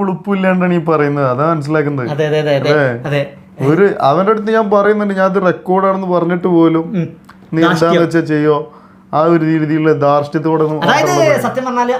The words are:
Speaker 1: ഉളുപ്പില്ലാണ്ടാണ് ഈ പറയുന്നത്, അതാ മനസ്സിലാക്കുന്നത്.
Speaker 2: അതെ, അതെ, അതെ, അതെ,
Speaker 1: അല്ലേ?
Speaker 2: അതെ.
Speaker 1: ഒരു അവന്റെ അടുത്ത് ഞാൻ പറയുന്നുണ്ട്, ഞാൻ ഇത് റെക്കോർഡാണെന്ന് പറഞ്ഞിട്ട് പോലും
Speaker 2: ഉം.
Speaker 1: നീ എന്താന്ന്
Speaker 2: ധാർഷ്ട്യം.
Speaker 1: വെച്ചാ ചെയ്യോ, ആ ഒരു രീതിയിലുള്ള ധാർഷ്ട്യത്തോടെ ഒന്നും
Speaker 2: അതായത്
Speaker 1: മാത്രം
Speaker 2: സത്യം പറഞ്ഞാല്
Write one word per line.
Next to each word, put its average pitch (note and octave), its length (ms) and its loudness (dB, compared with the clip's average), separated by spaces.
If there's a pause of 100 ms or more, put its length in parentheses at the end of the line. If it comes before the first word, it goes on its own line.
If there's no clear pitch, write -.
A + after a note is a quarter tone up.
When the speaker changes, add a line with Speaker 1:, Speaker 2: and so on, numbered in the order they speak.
Speaker 1:
ഉളുപ്പില്ലാണ്ടാണ് F#3 800 -2
ഈ - 100 -8
പറയുന്നത്, C#3+ 440 0
അതാ C#3+ 180 -2
മനസ്സിലാക്കുന്നത്. D3 600 -2
Speaker 2:
അതെ, D3+ 160 -2
അതെ, D3+ 140 0
അതെ, D3 120 0
അതെ, D3 160 0
Speaker 1:
അല്ലേ? C#3+ 180 2 (200)
Speaker 2:
അതെ. C#3+ 120 -2 (480)
Speaker 1:
ഒരു F#3 160 4 (240)
അവന്റെ F#3+ 240 2
അടുത്ത് G#3+ 240 -2
ഞാൻ G#3+ 160 0
പറയുന്നുണ്ട്, G#3 460 0
ഞാൻ F#3+ 120 2
ഇത് G3 140 0
റെക്കോർഡാണെന്ന് F#3+ 680 -2
പറഞ്ഞിട്ട് F3 400 -2
പോലും E3 280 2 (140)
Speaker 2:
ഉം. D#3 100 -4 (460)
Speaker 1:
നീ D#3+ 80 2
എന്താന്ന് E3+ 180 2
Speaker 2:
ധാർഷ്ട്യം. E3+ 240 2
Speaker 1:
വെച്ചാ E3 180 0 (120)
ചെയ്യോ, D3+ 240 2 (600)
ആ - 20 2 (100)
ഒരു E3 140 2
രീതിയിലുള്ള D#3 480 0 (100)
ധാർഷ്ട്യത്തോടെ D3 600 0
ഒന്നും D#3 180 -4
Speaker 2:
അതായത് C4 300 2
Speaker 1:
മാത്രം D4+ 340 2
Speaker 2:
സത്യം B3+ 220 -4
പറഞ്ഞാല് B3 320 0